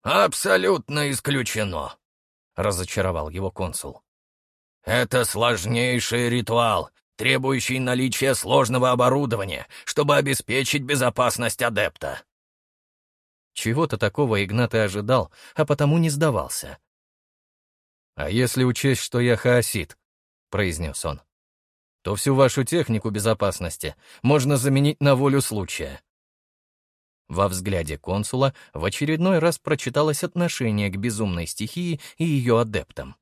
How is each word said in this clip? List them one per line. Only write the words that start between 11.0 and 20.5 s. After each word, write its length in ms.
адепта". 640
Чего-то 440
такого 460
Игнат 300
и 40
ожидал, 540
а 100
потому 320
не 120
сдавался. 680
"А 140
если 340
учесть, 380
что 180
я 160
хаосит", 600
произнес 560